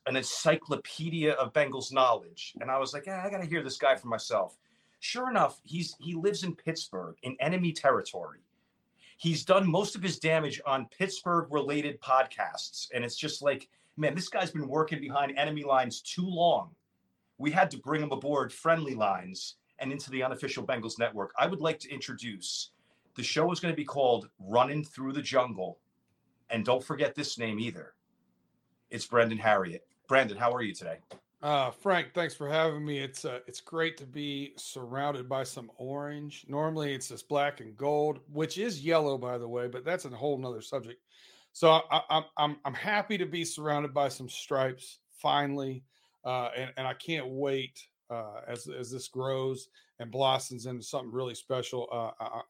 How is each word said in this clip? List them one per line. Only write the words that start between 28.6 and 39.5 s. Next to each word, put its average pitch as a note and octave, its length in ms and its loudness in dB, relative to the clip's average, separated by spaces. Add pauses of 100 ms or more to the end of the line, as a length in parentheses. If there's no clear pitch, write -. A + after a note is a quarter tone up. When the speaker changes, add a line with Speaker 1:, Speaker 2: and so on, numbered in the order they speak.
Speaker 1:
It's A#2+ 140 -8
Brendan A#2 340 6
Harriet. G2 460 2 (220)
Brandon, B2+ 300 4
how A#2+ 160 4
are B2 100 -2
you G2+ 100 -2
today? E2 260 -10 (440)
Speaker 2:
Uh, C#3+ 280 2
Frank, E3+ 440 0
thanks E3 200 0
for D3 140 -6
having D#3 360 2
me. C#3+ 160 -2
It's, C3+ 240 -8
uh, B2+ 220 -6
it's B2+ 140 -14
great E3 380 -2
to C#3 80 -14
be C#3 500 -8
surrounded C3 720 -6
by C3+ 140 -2
some B2+ 340 -10
orange. C#3+ 720 -8
Normally, D3+ 460 0
it's C3 140 -6
this A#2 140 -12
black C#3+ 380 0
and A2 160 -14
gold, D3 440 2 (120)
which D#3 240 -2
is F#3+ 260 -2
yellow, D3+ 360 4
by B2 200 -4
the A#2 100 -6
way, B2 180 -2